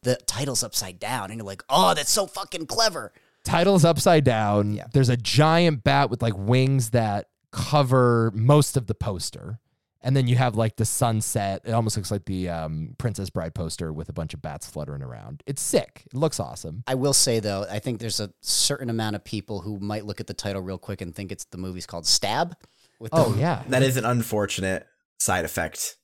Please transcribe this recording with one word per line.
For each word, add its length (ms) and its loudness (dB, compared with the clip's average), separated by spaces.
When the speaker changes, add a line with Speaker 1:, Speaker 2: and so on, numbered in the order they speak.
Speaker 1:
the 140 0
title's 380 -4
upside 360 -8
down. 300 -6
And 80 -10
you're 100 -10
like, 220 -12
"Oh, 240 6
that's 180 0
so 140 2
fucking 400 -10
clever." 480 -2
Speaker 2:
Title's 420 4
upside 380 6
down. 500 2
Speaker 1:
Yeah. 180 -8
Speaker 2:
There's 180 4
a 80 2
giant 680 4
bat 260 4
with, 140 -4
like, 120 0
wings 540 2
that 380 0
cover 840 4
most 420 4
of 120 -2
the 80 -4
poster. 640 -8
And 160 2
then 80 4
you 100 4
have, 200 2
like, 220 0
the 80 0
sunset. 760 -2
It 80 -6
almost 240 0
looks 140 -6
like 160 -4
the, 240 -4
um, 480 -6
Princess 320 -6
Bride 240 -6
poster 400 -6
with 160 -10
a 40 -10
bunch 200 -8
of 80 -14
bats 260 -12
fluttering 360 -10
around. 420 -16
It's 160 -8
sick. 460 -2
It 80 -14
looks 240 -2
awesome. 480 -10
Speaker 1:
I 80 -2
will 180 0
say, 260 2
though, 300 -4
I 80 -6
think 220 -6
there's 200 -6
a 220 -8
certain 480 -2
amount 260 -2
of 80 -8
people 380 -8
who 180 -8
might 280 -6
look 120 -8
at 60 -10
the 80 -12
title 300 -6
real 160 -8
quick 220 -10
and 120 -10
think 180 -10
it's 140 -12
the 140 -16
movie's 260 -10
called 220 -8
Stab. 480 0
With 140 -10
Speaker 2:
Oh, 180 6
Speaker 1:
the 100 0
Speaker 2:
yeah. 280 0
Speaker 3:
That 140 4
is 120 2
an 100 -2
unfortunate 840 0
side 260 0
effect. 580 -6